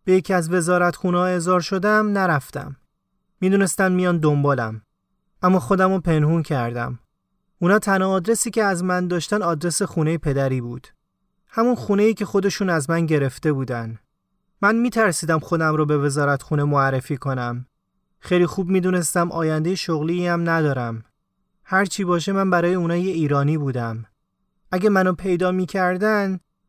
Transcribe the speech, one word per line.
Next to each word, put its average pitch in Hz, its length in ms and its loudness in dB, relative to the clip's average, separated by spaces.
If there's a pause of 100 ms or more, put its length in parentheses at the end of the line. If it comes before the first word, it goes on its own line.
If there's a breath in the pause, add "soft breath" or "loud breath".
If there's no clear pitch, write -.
به 185 80 2
یکی 190 200 2
از 170 180 0
وزارتخونه‌ها 175 760 0
احضار 180 340 0
شدم، 208 520 0
نرفتم. 143 640 -2 (640)
می‌دونستن 190 520 2
میان 180 260 2
دنبالم. 139 640 0 (600)
اما 185 180 4
خودم 185 320 2
رو 185 80 0
پنهون 160 420 2
کردم. 120 560 -4 (600)
اونا 190 200 4
تنها 190 300 0
آدرسی 190 420 0
که 220 140 0
از 180 200 0
من 180 240 0
داشتن 175 340 -2
آدرس 170 400 -2
خونهٔ 160 360 0
پدری 135 420 0
بود. 120 280 -10 (580)
همون 240 280 0
خونه‌ای 208 400 2
که 208 100 -6
خودشون 190 460 -2
از 160 200 -2
من 165 160 0
گرفته 151 460 0
بودن. 117 460 -6 (640)
من 214 140 4
می‌ترسیدم 208 640 0
خودم 160 360 0
رو 151 120 2
به 147 120 2
وزارتخونه 143 640 0
معرفی 135 520 0
کنم. 123 500 -6 (520)
خیلی 175 280 2
خوب 175 220 -4
می‌دونستم 180 640 0
آیندهٔ 160 420 -2
شغلی 170 520 -2
هم 170 220 0
ندارم. 127 560 -2 (600)
هر 190 200 0
چی 196 200 -4
باشه 175 280 0
من 196 180 0
برای 175 240 2
اونا 170 220 0
یه 185 160 -2
ایرانی 147 460 0
بودم. 117 460 -4 (680)
اگه 185 180 2
منو 185 220 2
پیدا 180 380 -2
می‌کردن، 185 880 -2 (280)